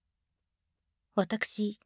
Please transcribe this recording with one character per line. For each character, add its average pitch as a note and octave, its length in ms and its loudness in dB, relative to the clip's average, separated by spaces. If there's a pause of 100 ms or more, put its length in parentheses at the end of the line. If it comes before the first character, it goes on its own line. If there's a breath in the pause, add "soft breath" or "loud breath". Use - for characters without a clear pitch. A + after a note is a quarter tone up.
(1160)
私、 G#3 720 0